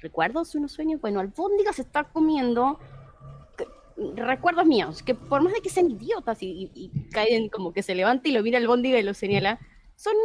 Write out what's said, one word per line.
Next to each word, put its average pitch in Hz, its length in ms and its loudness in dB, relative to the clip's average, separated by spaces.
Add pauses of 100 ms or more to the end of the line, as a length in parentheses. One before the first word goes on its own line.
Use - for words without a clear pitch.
recuerdos, 214 520 -4
unos 294 200 -4
sueños? 311 260 -2
Bueno, 202 220 -2
Albóndiga 392 500 0
se 262 120 -6
está 294 200 -4
comiendo 277 720 0 (800)
c-, - 100 -8 (480)
recuerdos 294 500 2
míos, 180 380 2
que 247 120 0
por 277 260 0
más 359 120 4
de 453 80 -2
que 381 80 -6
sean 359 200 4
idiotas 233 540 -6
y, 185 300 -10
y, - 200 -16
y - 160 -6
Kaiden 220 400 2
como 185 240 -6
que 196 100 -2
se 185 120 -4
levanta 240 340 2
y - 20 2
lo 226 120 2
mira 233 140 2
al 233 60 2
Albóndiga 247 360 4
y 208 40 2
lo 196 100 -4
señala, 196 460 0 (360)
son 440 180 -2 (120)